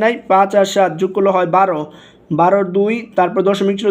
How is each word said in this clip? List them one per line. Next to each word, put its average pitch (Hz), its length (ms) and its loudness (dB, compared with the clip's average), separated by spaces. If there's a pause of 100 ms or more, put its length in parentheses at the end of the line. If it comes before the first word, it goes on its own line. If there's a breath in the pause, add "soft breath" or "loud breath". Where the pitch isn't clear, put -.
নাই, 226 100 2 (160)
পাঁচ 196 220 2 (100)
আর 190 140 2
সাত 190 160 2 (100)
যোগ 185 160 0
করলে 196 200 2
হয় 180 200 0
বারো, 185 240 0 (600 loud breath)
বারোর 190 260 2 (100)
দুই, 208 180 0 (220)
তারপর 185 320 0
দশমিক 196 320 0
ছিল 208 100 -2